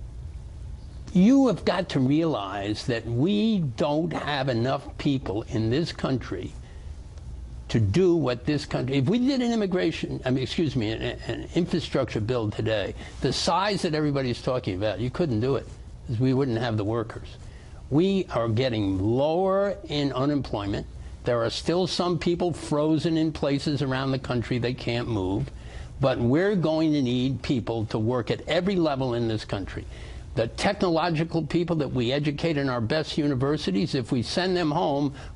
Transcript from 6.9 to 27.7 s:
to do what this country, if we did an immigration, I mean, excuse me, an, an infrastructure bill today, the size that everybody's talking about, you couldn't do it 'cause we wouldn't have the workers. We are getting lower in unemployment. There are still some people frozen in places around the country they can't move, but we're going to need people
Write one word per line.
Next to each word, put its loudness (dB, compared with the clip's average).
to 0
do 6
what 0
this 0
country, -2
if 4
we 4
did 2
an 2
immigration, 0
I 0
mean, 2
excuse 0
me, 0
an, -4
an -6
infrastructure 0
bill 0
today, 0
the 2
size 2
that 0
everybody's 0
talking -2
about, 0
you -2
couldn't 0
do 2
it -4
'cause -2
we 4
wouldn't 2
have 0
the 0
workers. -2
We 4
are 2
getting 2
lower 2
in 0
unemployment. 0
There 2
are 2
still 0
some 0
people 0
frozen 0
in 2
places 0
around 0
the 0
country -2
they 0
can't -2
move, 0
but 2
we're 4
going 2
to 2
need 2
people 0